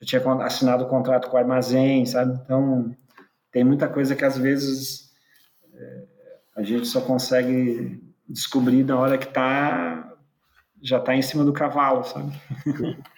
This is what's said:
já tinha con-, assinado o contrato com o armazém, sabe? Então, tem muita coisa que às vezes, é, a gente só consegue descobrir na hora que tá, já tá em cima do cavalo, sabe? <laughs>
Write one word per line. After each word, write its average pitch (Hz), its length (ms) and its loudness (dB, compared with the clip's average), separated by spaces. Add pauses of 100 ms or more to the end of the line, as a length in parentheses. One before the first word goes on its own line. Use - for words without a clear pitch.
já 117 60 -12
tinha 127 140 0
con-, 127 200 0
assinado 127 440 2
o - 20 -6
contrato 127 420 2
com 127 60 -2
o 127 40 6
armazém, 127 680 2
sabe? 127 380 0
Então, 131 520 0 (560)
tem 123 120 2
muita 143 240 4
coisa 139 280 0
que 139 80 -2
às 131 140 2
vezes, 135 760 -2 (640)
é, - 300 -20 (520)
a 107 80 -6
gente 120 240 -2
só 127 140 -2
consegue 127 1000 -2 (280)
descobrir 131 540 2
na 135 140 0
hora 135 200 2
que 131 100 -6
tá, 131 880 -2 (680)
já 127 180 0
tá 131 160 0
em 135 60 2
cima 147 220 0
do 143 100 4
cavalo, 139 500 0
sabe? 143 280 -10 (340)
<laughs> 151 380 -4 (140)